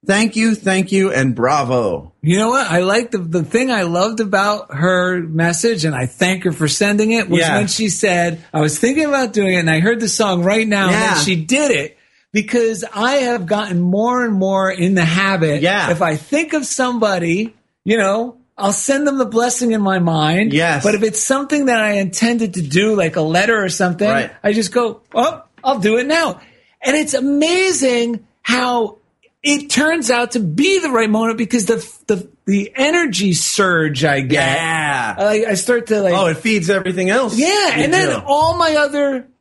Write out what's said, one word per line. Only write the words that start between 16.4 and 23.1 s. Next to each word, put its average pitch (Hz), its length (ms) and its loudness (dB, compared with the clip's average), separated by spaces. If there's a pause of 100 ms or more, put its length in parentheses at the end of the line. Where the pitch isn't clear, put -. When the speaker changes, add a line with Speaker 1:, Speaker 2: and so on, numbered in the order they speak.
Speaker 2:
of 302 120 -2
somebody, 214 920 -2 (300)
you 214 140 2
know, 220 380 0 (220)
I'll 202 140 0
send 277 340 0
them 277 120 0
the 254 80 2
blessing 233 460 0
in 220 80 0
my 190 200 0
mind. 165 520 2
Speaker 1:
Yes. 151 300 0
Speaker 2:
But 208 140 2
if 196 80 0
it's 214 180 -2
something 277 440 -2
that 233 140 2
I 214 120 0
intended 208 640 -2
to 180 80 -4
do, 185 340 0
like 165 200 0